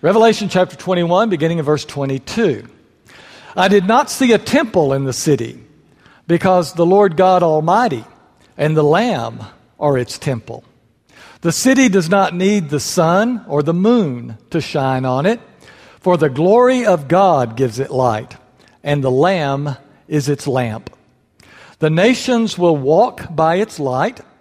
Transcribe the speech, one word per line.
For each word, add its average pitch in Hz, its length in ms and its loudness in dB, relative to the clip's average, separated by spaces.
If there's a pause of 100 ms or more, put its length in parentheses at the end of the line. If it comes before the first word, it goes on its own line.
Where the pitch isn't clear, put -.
Revelation 214 440 2
chapter 180 280 -2
twenty-one, 180 560 0
beginning 165 260 -2
in 151 80 -4
verse 147 180 -2
twenty-two. 135 840 -4 (880)
I 185 140 2
did 196 180 4
not 240 240 2
see 247 220 2
a 208 40 4
temple 202 560 0
in 139 120 -2
the 131 80 -4
city, 120 460 -2 (680)
because 180 460 0
the 170 120 0
Lord 190 320 4
God 185 240 4
Almighty 165 640 0 (500)
and 156 220 0
the 151 60 2
Lamb 147 580 0 (380)
are 143 180 0
its 123 220 -6
temple. 117 440 -8 (760)
The 170 100 -2
city 262 380 2
does 180 180 0
not 180 280 0
need 185 340 0
the 143 100 -2
sun 190 680 0
or 147 160 -2
the 160 100 -2
moon 170 640 0 (140)
to 165 100 -2
shine 131 440 -2
on 131 200 -2
it, 233 140 0 (600)
for 180 180 2
the 151 120 2
glory 233 560 2
of 170 220 0
God 151 500 2
gives 120 220 -2
it 135 100 -6
light, 120 460 -2 (480)
and 147 200 -2
the 131 60 0
Lamb 143 680 0 (320)
is 147 220 -4
its 143 160 -4
lamp. 120 500 -6 (840)
The 156 100 0
nations 226 680 0
will 170 180 2
walk 160 580 0
by 160 200 0
its 202 240 -6
light 143 420 -4 (200)